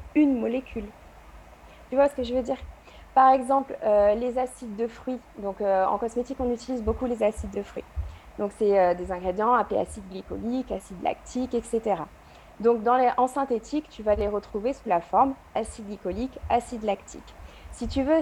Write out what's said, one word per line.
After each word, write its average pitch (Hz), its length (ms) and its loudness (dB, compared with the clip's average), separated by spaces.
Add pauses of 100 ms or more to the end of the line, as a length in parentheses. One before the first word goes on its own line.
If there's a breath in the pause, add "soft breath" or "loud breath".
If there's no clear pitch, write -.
(160)
une 285 220 6
molécule. 226 480 -4 (1040 loud breath)
Tu 254 60 -4
vois 277 140 6
ce 294 60 -14
que 254 80 -4
je 240 100 -6
veux 254 80 0
dire ? 254 160 -4 (560 loud breath)
Par 262 180 10
exemple, 269 520 2
euh, 208 320 6
les 247 240 -2
acides 247 360 -6
de 233 120 -2
fruits. 247 320 -6 (180)
Donc, 196 240 -6
euh, 190 240 4
en 202 120 0
cosmétique, 240 420 -4
on 247 120 0
utilise 240 300 -4
beaucoup 226 240 -2
les 233 160 -2
acides 214 300 -2
de - 100 -6
fruits. - 220 -12 (560 loud breath)
Donc, 202 180 -2
c'est, 202 220 4
euh, 180 160 4
des 180 160 -8
ingrédients 185 420 0
appelés 208 260 2
acide - 300 -6
glycolique, 196 640 -6
acide 190 320 -10
lactique, - 500 -4
et 233 80 -2
cetera. 208 460 -4 (520 soft breath)
Donc, 226 220 2
dans 240 160 4
les, 247 200 4
en 254 100 4
synthétique, 269 640 -2
tu - 120 -16
vas 208 140 4
les 208 120 -2
retrouver 208 460 -4
sous - 160 -10
la 175 100 4
forme 254 360 2 (180)
acide 226 320 -6
glycolique, 202 540 -8 (100)
acide 233 340 -2
lactique. - 520 -6 (360 loud breath)
Si 233 160 -8
tu 269 160 -2
veux, 311 180 4